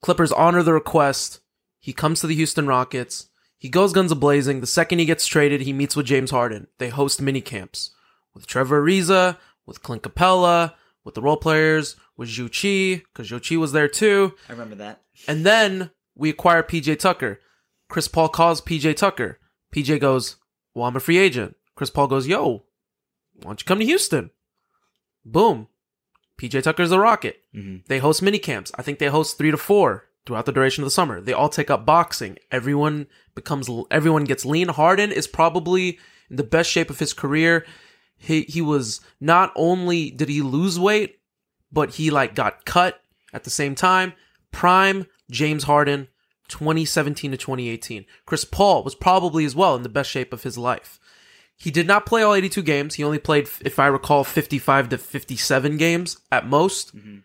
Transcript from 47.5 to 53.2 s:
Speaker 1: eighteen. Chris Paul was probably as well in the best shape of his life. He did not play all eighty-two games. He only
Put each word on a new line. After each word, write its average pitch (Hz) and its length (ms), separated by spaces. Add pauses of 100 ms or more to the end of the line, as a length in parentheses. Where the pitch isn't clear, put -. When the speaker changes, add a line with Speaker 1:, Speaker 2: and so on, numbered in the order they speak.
Speaker 1:
eighteen. 113 360 (200)
Chris 156 200
Paul 190 380
was 180 120
probably 175 480
as 135 120
well 170 200
in 123 80
the 123 60
best 135 200
shape 131 220
of 123 120
his 127 140
life. 120 420 (580)
He - 140
did 160 160
not 208 180
play 226 160
all 208 120
eighty-two 190 280
games. 151 340
He 147 80
only 147 160